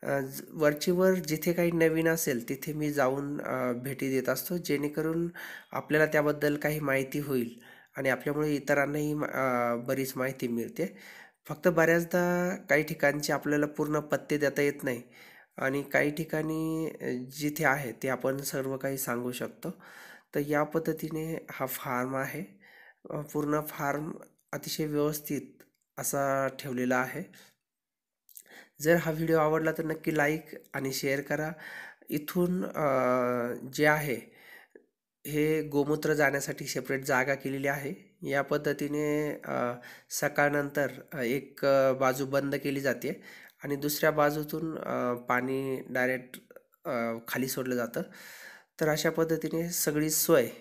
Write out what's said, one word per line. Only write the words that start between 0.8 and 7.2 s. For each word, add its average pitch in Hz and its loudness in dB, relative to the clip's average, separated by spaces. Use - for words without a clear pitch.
जिथे 175 0
काही 170 2
नवीन 165 6
असेल, 147 0
तिथे 139 -6
मी 151 -2
जाऊन, 143 0
अ, 127 -2
भेटी 131 -4
देत 131 0
असतो, 131 -2
जेणेकरून 160 0
आपल्याला 147 4
त्याबद्दल 147 2
काही 151 -2
माहिती 135 0
होईल 131 -2